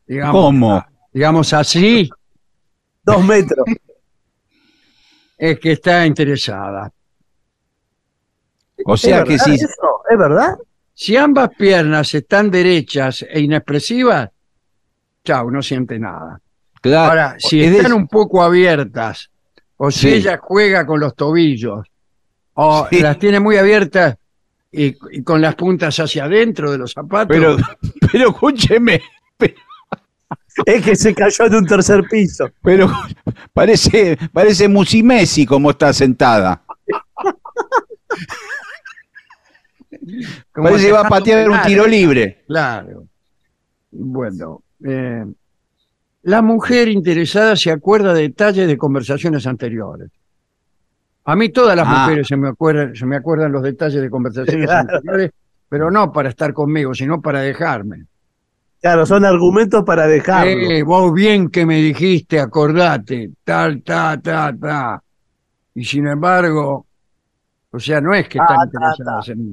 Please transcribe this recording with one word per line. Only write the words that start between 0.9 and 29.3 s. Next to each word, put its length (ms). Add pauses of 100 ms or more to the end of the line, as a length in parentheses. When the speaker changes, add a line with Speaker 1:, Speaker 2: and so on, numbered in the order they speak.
Speaker 1:
digamos 420
así, 560 (920)
Speaker 3:
Dos 220
metros. 420
Speaker 1:
<laughs> 1700
es 220
que 140
está 320
interesada. 880 (1900)
Speaker 2:
O 100
sea 240
Speaker 3:
¿Es 40
Speaker 2:
que 80
Speaker 3:
verdad 140
Speaker 2:
sí. 100
Speaker 3:
eso? 540
¿Es 80
verdad? 380 (380)
Speaker 1:
Si 240
ambas 400
piernas 560
están 380
derechas 760
e 140
inexpresivas, 880 (960)
chau, 260
no 140
siente 340
nada. 420 (420)
Speaker 2:
Claro. 280
Speaker 1:
Ahora, 300
si 240
Speaker 2:
Es 80
de- 60
Speaker 1:
están 160
un 140
poco 360
abiertas, 880 (460)
o 120
si 120
Speaker 2:
Sí. 140
Speaker 1:
ella 260
juega 440
con 140
los 160
tobillos, 720 (640)
o 380
Speaker 2:
Sí. 100
Speaker 1:
las 160
tiene 220
muy 180
abiertas 600 (540)
y, 240 (220)
y 60
con 180
las 140
puntas 440
hacia 260
adentro 460
de 60
los 140
zapatos. 440
Speaker 2:
Pero, 220
<laughs> 540
pero 180
escúcheme, 720 (360)